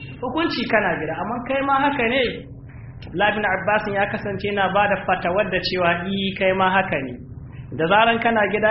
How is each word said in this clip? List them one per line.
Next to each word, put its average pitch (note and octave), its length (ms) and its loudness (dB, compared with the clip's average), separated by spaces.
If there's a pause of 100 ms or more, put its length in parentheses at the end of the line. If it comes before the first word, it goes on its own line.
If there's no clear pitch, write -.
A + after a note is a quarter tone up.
(140)
Hukunci C4 520 -2
kana G#3 280 2
gida, D#3 200 -4
amma G3 280 -4
kai C4+ 200 -2
ma C#4 160 2
haka C#4 280 0
ne. B3+ 160 2 (720)
Abdullah G3+ 340 0
bin G#3 120 -2
Abbas G3 440 0
ya G3+ 200 0
kasance G3+ 400 -4
yana G3+ 240 2
ba G3+ 160 4
da F#3+ 160 0
fatawar F#3 480 0
da F3+ 80 0
cewa F3 320 2 (120)
i G3 320 -2
kai F#3+ 200 2
ma F#3 160 4
haka F#3+ 260 2
ne. C3 180 -4 (560)
Da D3+ 160 -2
zaran A3+ 360 4
kana A#3 240 4
gida G#3+ 240 2